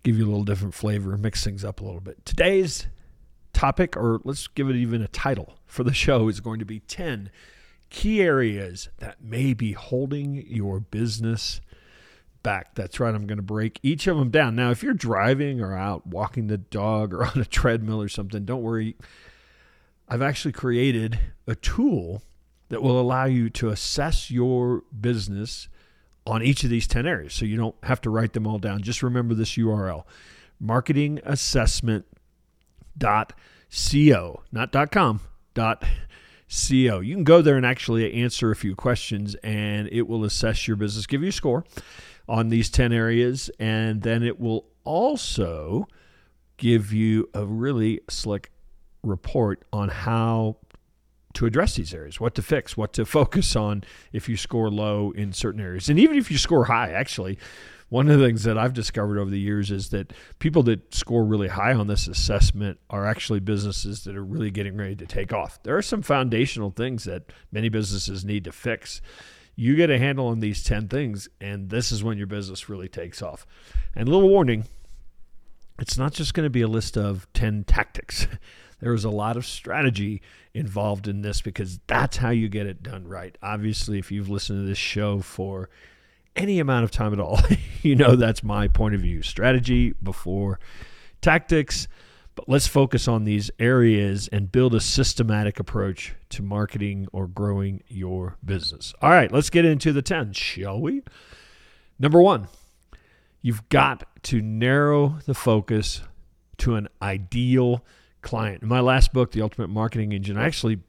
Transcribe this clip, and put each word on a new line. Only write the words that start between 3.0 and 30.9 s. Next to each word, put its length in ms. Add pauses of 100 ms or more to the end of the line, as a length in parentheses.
topic, 420
or 280
let's 240
give 200
it 80
even 240
a 80
title 460 (100)
for 180
the 120
show, 340
is 120
going 180
to 80
be 140
ten 500 (580)
key 320
areas 800
that 260
may 300
be 180
holding 760
your 320
business 840 (800)
back. 320
That's 260
right, 140
I'm 120
gonna 140
break 420
each 240
of 120
them 100
down. 280
Now, 140
if 120
you're 100
driving 680
or 120
out 320
walking 420
the 100
dog 560
or 100
<laughs> 20
on 140
a 60
treadmill 560
or 80
something, 340
don't 160
worry. 340 (1160)
I've 100
actually 280
created 680 (260)
a 80
tool 680 (460)
that 140
will 180
allow 260
you 240
to 180
assess 600
your 540 (180)
business 680 (580)
on 160
each 220
of 60
these 180
ten 180
areas, 260
so 120
you 120
don't 280
have 180
to 80
write 220
them 120
all 140
down. 240
Just 220
remember 300
this 220
U 140
R 180
L, 200 (500)
marketing 680